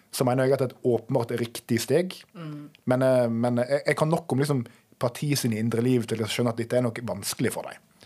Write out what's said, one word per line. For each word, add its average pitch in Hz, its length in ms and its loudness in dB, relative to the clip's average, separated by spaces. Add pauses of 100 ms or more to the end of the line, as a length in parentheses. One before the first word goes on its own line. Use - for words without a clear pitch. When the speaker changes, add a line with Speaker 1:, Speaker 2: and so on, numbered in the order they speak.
(120)
Speaker 1:
Så - 120 0
mener 131 220 2
jeg 135 80 4
at 131 60 2
det 131 80 0
er - 80 -10
et - 100 -12
åpenbart 120 540 0
riktig 117 420 -2
steg. 175 320 0 (220)
Speaker 2:
Mm. 151 340 -12 (160)
Speaker 1:
Men, 127 160 2
eh, 127 260 4
men 120 300 0
jeg, 135 300 0
jeg 151 100 2
kan 156 140 2
nok 165 200 0
om 127 60 0
liksom 139 280 0 (340)
partiet 135 400 -2
sine 113 180 0
indre 113 240 0
liv 123 240 2
til 113 160 -4
å 104 80 -2
skjønne 120 240 0
at 117 40 -16
dette 117 200 -2
er 127 80 2
noe 113 80 -2
vanskelig 107 640 -4
for - 80 -8
dem. - 160 -14 (260)